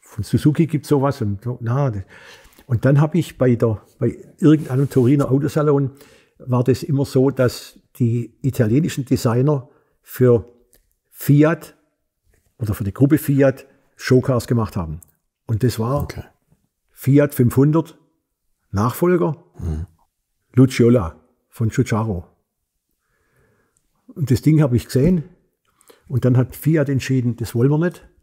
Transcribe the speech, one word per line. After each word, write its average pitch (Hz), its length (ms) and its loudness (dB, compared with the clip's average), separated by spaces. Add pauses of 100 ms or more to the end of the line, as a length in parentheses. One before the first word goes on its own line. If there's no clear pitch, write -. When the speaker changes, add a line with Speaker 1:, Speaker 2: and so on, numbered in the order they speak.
Speaker 1:
von - 220 -12
Suzuki 147 420 0
gibt's 143 220 -6
sowas 139 340 0
und 101 220 -6
so, 123 180 -8
na, 123 300 -2
das, 101 120 -8 (640)
und - 200 -2
dann 131 140 4
hab 156 140 2
ich - 240 -2
bei 127 160 2
der, 113 280 -2 (180)
bei 120 180 -4 (220)
irgendeinem 143 500 2
Toriner 135 400 2
Autosalon 143 600 0 (480)
war 123 240 0
das 123 180 0
immer 139 240 -2
so, 135 240 2
dass - 480 -4 (220)
die 120 420 -2
italienischen 127 640 0
Designer 131 640 -2 (320)
für 123 440 2 (680)
Fiat 151 640 0 (840)
oder 104 160 -6
für 101 120 -8
die 98 80 -6
Gruppe 139 260 2
Fiat 135 480 0 (300)
Showcars 127 500 0
gemacht 113 280 -2
haben. 82 260 -8 (440)
Und 110 180 -4
das 120 140 0
war 123 240 -4
Speaker 2:
Okay. - 220 -12 (680)
Speaker 1:
Fiat 143 440 2
fünfhundert, 143 640 2 (720)
Nachfolger, 165 720 -2 (160)
Speaker 2:
Mhm. 80 260 -6 (680)
Speaker 1:
Lucciola 120 640 2 (320)
von 113 200 -4
Giugiaro. 107 560 -4 (1900)
Und 139 160 -4
das 120 100 0
Ding 151 200 2
hab 135 120 0
ich 117 120 0
gesehen 156 380 0 (840)
und 123 180 -2
dann 123 120 4
hat 123 180 0
Fiat 147 340 0
entschieden, 127 460 -2
das - 200 -8
wollen 120 160 2
wir 151 80 0
nicht. 175 280 -4 (160)